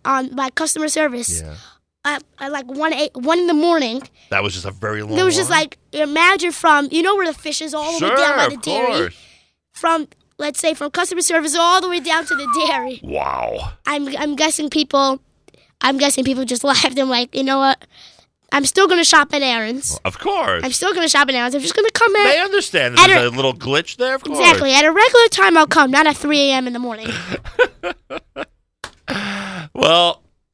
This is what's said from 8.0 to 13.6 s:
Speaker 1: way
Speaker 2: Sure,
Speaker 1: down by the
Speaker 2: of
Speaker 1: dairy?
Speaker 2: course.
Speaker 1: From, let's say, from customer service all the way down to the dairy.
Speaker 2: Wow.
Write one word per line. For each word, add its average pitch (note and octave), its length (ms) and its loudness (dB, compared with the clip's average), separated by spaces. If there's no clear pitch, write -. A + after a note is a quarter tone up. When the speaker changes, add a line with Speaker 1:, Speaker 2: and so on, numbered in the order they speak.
Speaker 1:
way G3 60 0
Speaker 2:
Sure, B3+ 60 2
Speaker 1:
down C#4+ 200 2
by C4 120 2
the C#4+ 60 -6
Speaker 2:
of A#3 80 -14
Speaker 1:
dairy? A#3+ 240 -4
Speaker 2:
course. G#3+ 300 -4
Speaker 1:
From, E4 360 -2
let's D4 220 -6
say, D#4+ 140 0
from D4 160 -8
customer F4 320 -4
service D#4+ 340 0
all F4 240 4
the F4+ 80 -2
way F4 120 -4
down D#4+ 260 -2
to F5+ 80 -4
the - 340 -2
dairy. - 340 -6
Speaker 2:
Wow. C2 680 -6